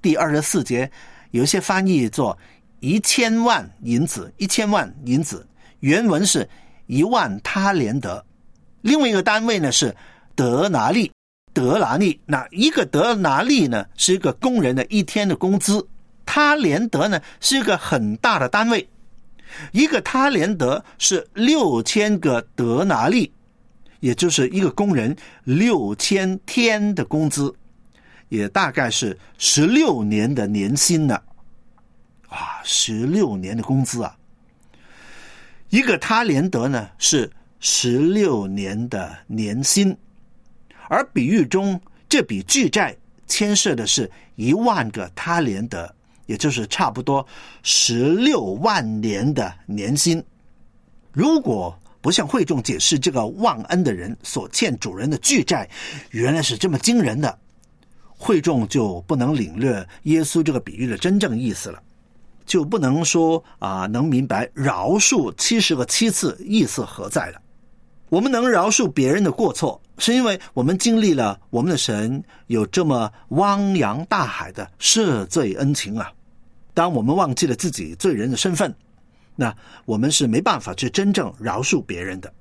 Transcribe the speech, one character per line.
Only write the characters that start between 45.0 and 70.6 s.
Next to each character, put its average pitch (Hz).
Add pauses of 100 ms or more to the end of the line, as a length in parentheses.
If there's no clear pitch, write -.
他 170
连 110
得， 85 (340)
也 107
就 147
是 120
差 170
不 113
多 135 (360)
十 123
六 202 (100)
万 135
年 110
的 101 (140)
年 104
薪。 165 (880)
如 294
果 95 (240)
不 -
向 160
会 202
众 139
解 -
释 -
这 165
个 123
忘 175
恩 180
的 131
人 92
所 -
欠 165
主 92
人 123
的 143
巨 254
债 120 (420)
原 120
来 160
是 131
这 190
么 143
惊 240
人 127
的， 135 (800)
会 185
众 139
就 101
不 147
能 131
领 92
略 110 (180)
耶 160
稣 160
这 151
个 123
比 -
喻 120
的 113
真 190
正 135
意 123
思 -
了， - (640)
就 175
不 202
能 147
说， 165 (140)
啊， 95
能 120
明 131
白 113
饶 131
恕 202
七 226
十 170
个 127
七 226
次 -
意 208
思 120
何 -
在 -
了。 - (640)
我 170
们 262
能 240
饶 202
恕 214
别 135
人 202
的 180
过 190
错， - (180)
是 -
因 247
为 196 (120)
我 127